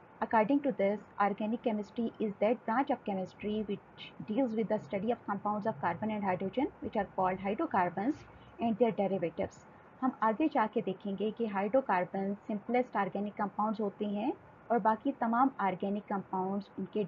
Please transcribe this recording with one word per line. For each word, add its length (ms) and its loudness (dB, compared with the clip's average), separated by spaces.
according 360 4
to 160 2
this, 240 2
organic 400 0
chemistry 400 -2
is 120 0
that 240 4
branch 300 0
of 100 -4
chemistry 480 -4
which 380 -8
deals 300 2
with 120 0
the 80 2
study 360 -2
of 120 -10
compounds 440 -2
of 120 -2
carbon 320 0
and 100 -4
hydrogen 460 0
which 160 -6
are 80 2
called 260 0
hydrocarbons 800 0
and 200 0
their 200 4
derivatives। 600 -2
हम 220 0
आगे 320 4
जाके 280 2
देखेंगे 480 -4
कि 180 -4
हाइड्रोकार्बन 840 0
सिंपलेस्ट 480 -2
ऑर्गेनिक 380 -2
कंपाउंड्स 460 -2
होते 280 -2
हैं 240 -2
और 80 4
बाकी 320 2
तमाम 300 4
ऑर्गेनिक 480 -2
कंपाउंड्स 680 -4
उनके 300 -2